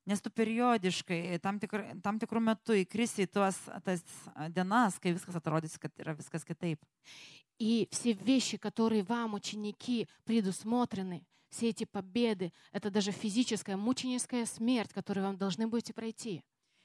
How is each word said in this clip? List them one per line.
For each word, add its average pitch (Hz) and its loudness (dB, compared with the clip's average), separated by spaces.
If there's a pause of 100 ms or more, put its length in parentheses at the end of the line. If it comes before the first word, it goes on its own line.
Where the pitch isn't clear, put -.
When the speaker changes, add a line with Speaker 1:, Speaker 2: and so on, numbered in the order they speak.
Speaker 1:
Nes 196 2
tu 220 -6
periodiškai, 185 2
tam 202 -2
tikr-, 208 -6
tam 208 0
tikru 226 0
metu 226 2
įkrisi 202 2
į - -2
tuos, 196 2 (280)
tas, 180 0 (320)
a, 156 -6
dienas, 185 2
kai 180 0
viskas 175 -4
atrodys, 156 0
kad 151 -8
yra 156 -6
viskas 160 -8
kitaip. 165 -4 (800)
Speaker 2:
И 226 2
все - 0
вещи, 220 2
которые 220 2
вам, 220 -2
ученики, 208 -4 (160)
предусмотрены, 202 0 (240)
все - -2
эти 220 -4
победы, 190 0 (200)
это 202 -4
даже 202 2
физическая, 208 0
мученическая 247 -2
смерть, 233 0
которую 196 -2
вам 196 -2
должны 196 0
будете 226 -2
пройти. 226 -8 (420)